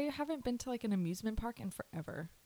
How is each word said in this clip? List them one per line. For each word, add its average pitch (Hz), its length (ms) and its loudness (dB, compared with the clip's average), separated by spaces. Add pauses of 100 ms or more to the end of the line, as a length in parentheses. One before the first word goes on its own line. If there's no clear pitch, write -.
(140)
haven't 294 300 0
been 247 160 2
to, - 100 -6
like, 240 140 0
an 214 100 4
amusement 190 440 2
park 233 220 -2
in 190 120 -4
forever. - 580 -6 (160)